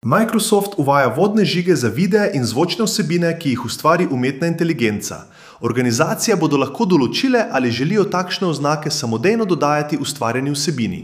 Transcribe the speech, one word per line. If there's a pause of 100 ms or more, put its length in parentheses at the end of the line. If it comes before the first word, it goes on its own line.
Microsoft
uvaja
vodne
žige
za
videe
in
zvočne
vsebine,
ki
jih
ustvari
umetna
inteligenca. (340)
Organizacije
bodo
lahko
določile, (100)
ali
želijo
takšne
oznake
samodejno
dodajati
ustvarjeni
vsebini.